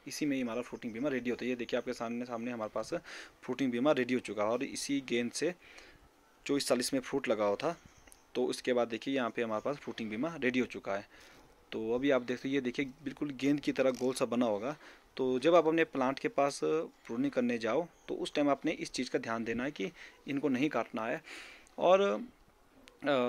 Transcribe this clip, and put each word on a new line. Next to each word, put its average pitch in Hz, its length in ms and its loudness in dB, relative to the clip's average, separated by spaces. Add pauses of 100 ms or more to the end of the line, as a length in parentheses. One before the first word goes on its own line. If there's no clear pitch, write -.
इसी 151 180 -4
में 139 100 0
ही 131 60 -2
हमारा 120 200 -2
फ्रूटिंग 117 300 -8
बीमा 120 160 -4
रेडी 123 220 -2
होता 113 140 -4
है। 120 40 -2
ये 127 80 -2
देखिए 120 220 -4
आपके 127 140 -4
सामने, 120 320 -6
सामने 120 260 -6
हमारे 110 240 -6
पास 113 200 -4 (480)
फ्रूटिंग 127 300 0
बीमा 127 200 4
रेडी 127 220 2
हो 120 60 2
चुका 104 220 -4
है 107 60 2
और 123 160 0
इसी 139 440 -4
गेंद 120 240 0
से 170 220 -2 (920)
जो 143 100 2
इस 135 100 0
साल 123 120 4
इसमें 135 220 -2
फ्रूट 135 280 -2
लगा 107 160 4
हुआ 101 120 4
था, 160 200 -2 (580)
तो 123 100 2
उसके - 280 -2
बाद 120 160 4
देखिए 117 260 -4
यहाँ 123 160 0
पे 120 120 -2
हमारे 107 220 -2
पास 139 120 -2
फ्रूटिंग 117 340 -8
बीमा 147 260 -4
रेडी 127 220 0
हो 117 80 2
चुका 101 280 -6
है। 101 140 -6 (640)
तो 110 220 -2
अभी 135 160 2
आप 127 120 4
देखते, 123 260 -4
ये 139 120 2
देखिए 123 240 -2 (200)
बिल्कुल 135 260 -6
गेंद 139 300 0
की 143 120 0
तरह 131 180 4
गोल 127 240 0
सा 135 100 0
बना 120 220 2
होगा। 113 300 -2 (400)
तो 127 220 0
जब 156 160 6
आप 160 120 8
अपने 160 180 6
प्लांट 139 340 0
के 151 100 -2
पास 139 360 2
प्रूनिंग 143 680 -2
करने 120 260 0
जाओ 117 280 0 (220)
तो - 60 -4
उस - 200 -6
टाइम 147 140 4
आपने 139 240 2
इस - 180 -8
चीज़ 127 200 -4
का 151 80 0
ध्यान 117 260 -2
देना 117 200 -4
है 147 60 -4
कि 185 200 -6 (380)
इनको 143 200 -2
नहीं 135 200 2
काटना 117 380 -2
है। 151 160 -4 (560)
और, 190 220 8
अ, 202 200 2 (1080)